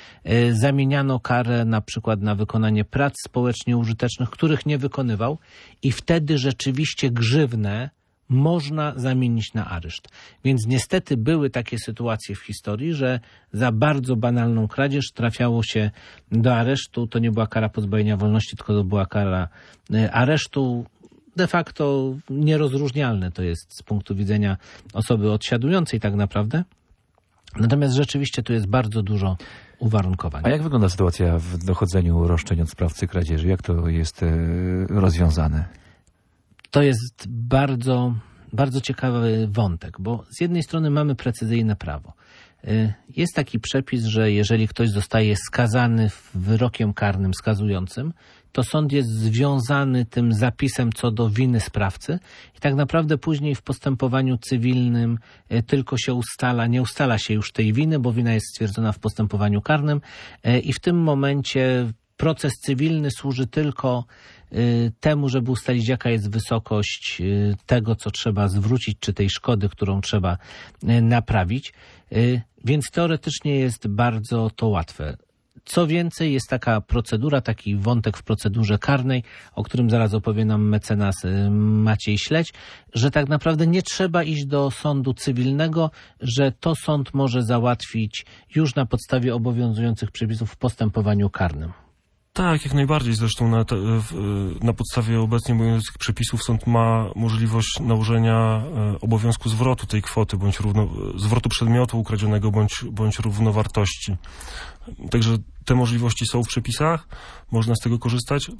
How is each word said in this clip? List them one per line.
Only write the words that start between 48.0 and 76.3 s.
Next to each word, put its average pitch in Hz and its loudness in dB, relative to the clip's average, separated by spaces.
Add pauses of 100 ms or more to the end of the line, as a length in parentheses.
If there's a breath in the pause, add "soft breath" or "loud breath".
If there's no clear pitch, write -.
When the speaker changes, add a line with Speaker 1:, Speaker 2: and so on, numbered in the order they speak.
Speaker 1:
to 127 0
sąd 151 0
jest 139 2
związany 127 0
tym 120 0
zapisem 117 0
co - -2
do 113 0
winy 123 2
sprawcy 101 -4 (380 loud breath)
i - -20
tak 143 0
naprawdę 151 2
później 147 -2
w - -8
postępowaniu 131 0
cywilnym, 120 0 (340 loud breath)
y, 113 2
tylko 131 0
się 127 -2
ustala, 120 -2
nie 123 2
ustala 123 0
się - -4
już 107 -2
tej 107 2
winy, 156 2
bo 120 0
wina 117 2
jest 110 0
stwierdzona 110 -2
w - -8
postępowaniu 104 0
karnym, 147 0 (460 loud breath)
y, 123 4
i 131 -2
w - -8
tym 175 2
momencie 135 2 (260)
proces 135 0
cywilny 147 0
służy 131 -4
tylko, 131 -2 (480 loud breath)
y, 117 2
temu, 147 2
żeby 127 0
ustalić, 120 0
jaka 123 0
jest 104 0
wysokość, 107 -4
y, 101 0 (100)
tego, 113 2
co - -6
trzeba 104 0
zwrócić, 104 0
czy - -4
tej 98 0
szkody, 104 -2
którą 98 -2
trzeba, 92 -2 (460 loud breath)
y, 117 4
naprawić. 113 0 (400 loud breath)
Y, 120 2 (220)
więc 139 0
teoretycznie 160 0
jest 127 0
bardzo 110 0
to 117 0
łatwe. 80 -2 (480)
Co 170 2
więcej, 160 0